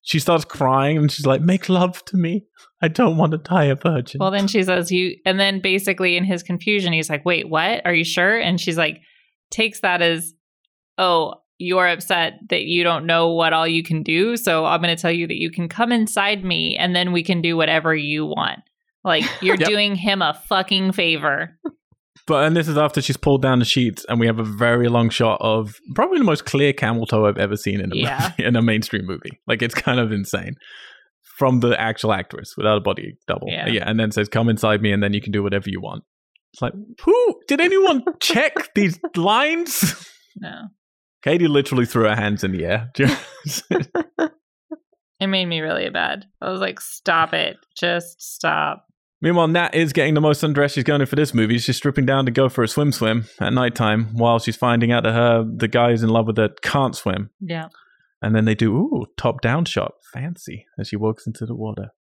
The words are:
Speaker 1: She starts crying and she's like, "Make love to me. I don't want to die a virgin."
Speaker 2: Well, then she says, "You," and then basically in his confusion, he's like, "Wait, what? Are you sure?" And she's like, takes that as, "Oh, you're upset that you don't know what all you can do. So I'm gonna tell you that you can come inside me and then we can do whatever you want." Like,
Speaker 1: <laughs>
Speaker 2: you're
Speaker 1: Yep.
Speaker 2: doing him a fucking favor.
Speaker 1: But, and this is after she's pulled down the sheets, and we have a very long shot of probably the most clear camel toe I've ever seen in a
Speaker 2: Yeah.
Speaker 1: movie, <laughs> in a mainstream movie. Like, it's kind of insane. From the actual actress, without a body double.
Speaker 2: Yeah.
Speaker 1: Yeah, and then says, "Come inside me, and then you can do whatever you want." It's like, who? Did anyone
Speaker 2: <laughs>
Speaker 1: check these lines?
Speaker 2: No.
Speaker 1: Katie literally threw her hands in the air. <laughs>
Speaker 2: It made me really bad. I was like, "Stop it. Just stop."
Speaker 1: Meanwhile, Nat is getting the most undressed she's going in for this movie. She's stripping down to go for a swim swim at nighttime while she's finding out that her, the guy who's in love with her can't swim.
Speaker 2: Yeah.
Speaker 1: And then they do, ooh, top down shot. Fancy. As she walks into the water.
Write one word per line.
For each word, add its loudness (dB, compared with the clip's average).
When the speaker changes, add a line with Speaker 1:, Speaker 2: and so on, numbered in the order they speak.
Speaker 1:
She -2
starts 2
crying 2
and 4
she's -6
like, 4
"Make 2
love 0
to -4
me. -2
I 2
don't 2
want 2
to -2
die 2
a 4
virgin." -2
Speaker 2:
Well, 0
then 0
she 2
says, 0
"You," 0
and 2
then 0
basically 0
in 0
his 0
confusion, -2
he's -2
like, -4
"Wait, -2
what? 0
Are 2
you 2
sure?" 2
And 0
she's -4
like, -2
takes -2
that 0
as, 0
"Oh, 2
you're 2
upset -2
that 0
you 0
don't 0
know 2
what 2
all 2
you 0
can -2
do. 0
So 0
I'm 0
gonna 0
tell -2
you -2
that -6
you -4
can -6
come -2
inside 0
me -2
and 0
then 0
we 2
can 0
do 0
whatever 2
you -4
want." -4
Like, 2
Speaker 1:
<laughs> -6
Speaker 2:
you're 2
Speaker 1:
Yep. 2
Speaker 2:
doing 0
him 0
a 0
fucking 0
favor. -2
Speaker 1:
But, 4
and 2
this 2
is 0
after 2
she's -2
pulled 2
down 4
the 4
sheets, 0
and 0
we 4
have 2
a -4
very 2
long 4
shot 2
of 0
probably 2
the 4
most 2
clear 2
camel -2
toe 2
I've 2
ever 0
seen -2
in -4
a -6
Speaker 2:
Yeah. -2
Speaker 1:
movie, -2
<laughs> 0
in 2
a 4
mainstream 0
movie. -12
Like, -2
it's -4
kind 0
of 0
insane. -6
From 4
the 2
actual -2
actress, -8
without 2
a 0
body -4
double. -6
Speaker 2:
Yeah. -6
Speaker 1:
Yeah, -2
and 0
then 0
says, -2
"Come 0
inside 2
me, 2
and 2
then 0
you -2
can -8
do 0
whatever -2
you -6
want." -12
It's -10
like, -4
who? 2
Did 0
anyone 2
Speaker 2:
<laughs> -14
Speaker 1:
check 0
these 0
lines? 0
Speaker 2:
No. -16
Speaker 1:
Katie 2
literally 2
threw 2
her 4
hands -2
in -2
the -4
air. -2
<laughs> -4
Speaker 2:
It -4
made -2
me -4
really -4
bad. -4
I -6
was -6
like, -6
"Stop -2
it. -4
Just -4
stop." -4
Speaker 1:
Meanwhile, 2
Nat 0
is 0
getting 2
the 4
most 4
undressed 0
she's -2
going 2
in 2
for -4
this 2
movie. 2
She's -2
stripping 0
down 2
to 0
go 2
for 0
a 0
swim 0
swim 0
at -2
nighttime 0
while 4
she's -4
finding 2
out 2
that 2
her, 4
the -4
guy 4
who's 2
in 2
love 2
with -2
her 2
can't -2
swim. -6
Speaker 2:
Yeah. -10
Speaker 1:
And 2
then 2
they 2
do, 2
ooh, -2
top -2
down 0
shot. -4
Fancy. -12
As -6
she -8
walks -4
into -8
the -8
water. -10